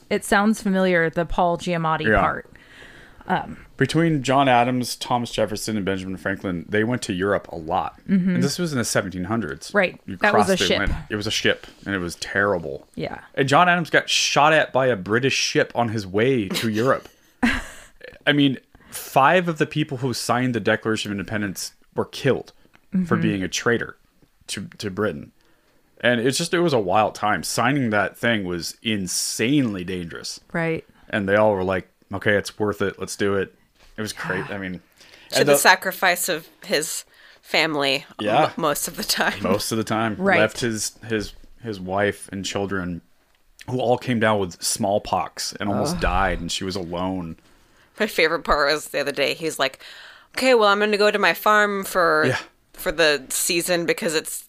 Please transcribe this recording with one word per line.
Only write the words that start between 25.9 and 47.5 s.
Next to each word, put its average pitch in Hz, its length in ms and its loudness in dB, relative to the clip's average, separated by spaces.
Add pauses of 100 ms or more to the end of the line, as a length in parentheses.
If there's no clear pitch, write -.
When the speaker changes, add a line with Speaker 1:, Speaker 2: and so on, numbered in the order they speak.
Speaker 2:
And 120 220 2
it's 127 160 2
just, 170 160 -4
it 170 60 2
was 170 140 2
a 120 60 4
wild 98 340 2
time. 101 300 0
Signing 127 460 0
that 104 280 0
thing 113 280 0
was 87 360 -6
insanely 110 1040 -2
dangerous. 87 560 -8 (140)
Speaker 1:
Right. 165 320 -4 (240)
Speaker 2:
And 101 180 -2
they 98 80 4
all 107 180 6
were 92 100 0
like, 92 260 -2 (240)
"Okay, 101 220 2
it's - 240 -2
worth 104 220 -2
it. 95 180 -2
Let's 92 160 -8
do 101 200 0
it." 95 180 -4 (440)
It 110 40 -8
was 107 120 -8
crazy. 92 360 -6
Speaker 1:
Yeah. 101 60 -8
Speaker 2:
I - 40 -8
mean, 92 140 -8 (580)
Speaker 3:
To - 80 0
Speaker 2:
and 147 100 4
Speaker 3:
the 143 40 8
Speaker 2:
the 143 40 6
Speaker 3:
sacrifice 185 720 2
of 165 180 -6 (160)
his 156 400 -4 (380)
family 151 640 0 (140)
Speaker 2:
Yeah. 110 260 2
Speaker 3:
m-, 151 120 -2
most 160 300 -2
of 175 80 -12
the 214 80 -8
time. 180 380 -2
Speaker 2:
Most 95 300 -2
of 110 80 0
the 107 40 0
time. 110 360 -2
Speaker 1:
Right. 185 200 2
Speaker 2:
Left 107 200 2
his, 110 380 -4 (100)
his, 107 260 -4 (300)
his 107 160 -8
wife 95 520 -2
and 98 140 -6
children, 95 560 -4 (680)
who 127 100 -2
all 120 180 2
came 120 220 -2
down 107 200 4
with 90 220 -4
smallpox - 960 -2
and 104 80 -6
almost 101 280 -2
Speaker 1:
Ugh. 85 60 -6
Speaker 2:
died, 90 380 0
and 85 120 -6
she - 120 -6
was 92 120 -4
alone. 87 640 -6 (640)